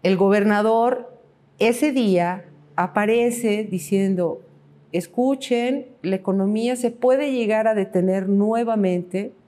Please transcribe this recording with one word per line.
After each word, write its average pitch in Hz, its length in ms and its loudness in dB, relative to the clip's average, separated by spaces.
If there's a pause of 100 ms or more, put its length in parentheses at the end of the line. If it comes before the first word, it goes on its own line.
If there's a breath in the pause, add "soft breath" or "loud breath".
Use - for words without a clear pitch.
El 185 140 2
gobernador 208 960 2 (460)
ese 240 340 2
día 185 540 0 (280)
aparece 220 880 0
diciendo, 185 760 -2 (520)
"Escuchen, 254 960 -2 (120)
la 190 160 -2
economía 202 600 -2
se 240 140 -2
puede 262 420 0
llegar 220 340 0
a 220 80 2
detener 190 560 0
nuevamente 202 1040 0 (140)